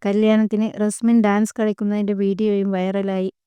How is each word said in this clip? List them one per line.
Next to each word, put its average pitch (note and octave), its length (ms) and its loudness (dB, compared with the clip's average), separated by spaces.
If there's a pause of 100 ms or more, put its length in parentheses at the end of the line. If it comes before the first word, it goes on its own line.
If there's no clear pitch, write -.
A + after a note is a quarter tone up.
കല്യാണത്തിന് G#3+ 640 2 (120)
റസ്മിൻ A3+ 420 0
ഡാൻസ് G#3 340 0
കളിക്കുന്നതിന്റെ G#3 580 -2
വീഡിയോയും G3 580 0
വൈറലായി. F#3+ 580 -2 (180)